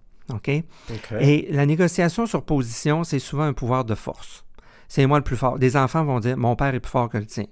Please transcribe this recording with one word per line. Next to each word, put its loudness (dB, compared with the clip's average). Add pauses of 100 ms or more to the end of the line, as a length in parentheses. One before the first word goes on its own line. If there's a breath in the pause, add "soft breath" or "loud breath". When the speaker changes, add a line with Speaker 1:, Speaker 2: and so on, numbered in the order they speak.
(340)
Speaker 1:
OK ? -6 (400 loud breath)
Speaker 2:
Ok. -10
Speaker 1:
Et 4
la 2
négociation 2
sur -4
position, 0
c'est -2
souvent -4
un 0
pouvoir -2
de -4
force. -10 (460 soft breath)
C'est 4
moi 4
le 2
plus -2
fort. 0
Des 4
enfants 2
vont 0
dire, « -2
Mon 2
père 0
est -4
plus -8
fort 0
que -4
le -4
tien. » -8